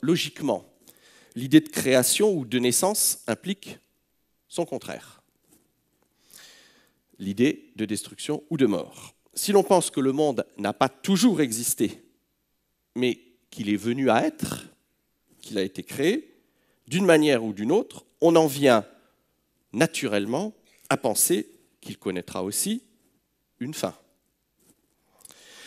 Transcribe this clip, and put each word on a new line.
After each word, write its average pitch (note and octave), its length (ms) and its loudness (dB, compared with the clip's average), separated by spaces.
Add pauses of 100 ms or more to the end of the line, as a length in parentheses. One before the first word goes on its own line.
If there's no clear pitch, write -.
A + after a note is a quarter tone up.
logiquement, D3 640 -4 (720)
l'idée C3+ 260 4
de D3+ 80 -16
création C3+ 640 2
ou D3+ 100 -4
de A#2+ 160 -2
naissance B2+ 680 0
implique - 520 -8 (720)
son - 160 -6
contraire. - 580 -12 (1900)
L'idée G#2 600 -2
de A2 80 -4
destruction G#2 640 -8
ou E3 80 -4
de C3+ 80 4
mort. - 500 -4 (200)
Si - 180 -2
l'on G3 100 6
pense F#3 260 4
que - 120 -2
le C3+ 100 2
monde C#3 340 0 (120)
n'a G2+ 160 -4
pas C3+ 160 2
toujours F#3+ 500 2
existé, A#2 640 -2 (920)
mais B2 280 -4 (300)
qu'il G#2 180 -6
est G#2 80 2
venu A#2+ 320 -2
à A#2 180 2
être, - 380 -8 (760)
qu'il - 180 -10
a F#2+ 60 0
été G2 180 -8
créé, F3+ 540 -4 (540)
d'une F3+ 160 0
manière D3+ 400 4
ou G#2+ 80 -4
d'une G#2 180 -4
autre, - 340 -2 (140)
on E3+ 160 4
en D#3+ 120 6
vient C3 380 4 (840)
naturellement B2 800 -2 (360)
à C3+ 60 2
penser C3+ 540 -2 (320)
qu'il - 160 -14
connaîtra F#2 480 -6
aussi G3 360 -4 (800)
une C#3+ 140 -8
fin. - 200 -6 (1700)